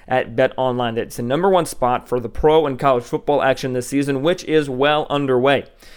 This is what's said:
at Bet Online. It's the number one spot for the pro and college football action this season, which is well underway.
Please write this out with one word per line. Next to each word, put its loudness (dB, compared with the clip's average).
at -2
Bet 2
Online. -2
It's -6
the -6
number 0
one 4
spot -2
for -2
the -8
pro 4
and -4
college 2
football -2
action 0
this -4
season, -2
which -2
is 0
well 0
underway. 2